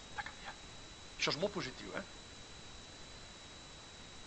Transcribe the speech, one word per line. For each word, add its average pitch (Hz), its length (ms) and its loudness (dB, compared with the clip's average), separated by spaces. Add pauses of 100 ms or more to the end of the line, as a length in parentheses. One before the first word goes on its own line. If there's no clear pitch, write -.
(180)
Ha - 60 2
canviat. - 320 -2 (600)
Això - 120 10
és 143 80 8
molt 190 160 8
positiu, 123 420 2
eh? 196 80 4 (2250)